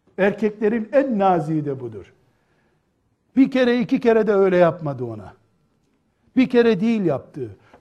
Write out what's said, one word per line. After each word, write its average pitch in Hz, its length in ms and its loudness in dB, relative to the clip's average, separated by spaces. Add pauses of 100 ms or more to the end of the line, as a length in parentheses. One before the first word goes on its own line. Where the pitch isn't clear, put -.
(180)
Erkeklerin 208 760 -2
en 269 260 0
naziği 160 460 0
de 135 160 -8
budur. 107 320 -14 (1200)
Bir 262 140 4
kere, 247 300 2
iki 254 200 -2
kere 220 260 2
de 214 60 2
öyle 190 240 4
yapmadı 160 480 0
ona. 110 280 -12 (1040)
Bir 254 140 2
kere 233 300 2
değil 220 240 0
yaptığı. 131 520 -6 (240)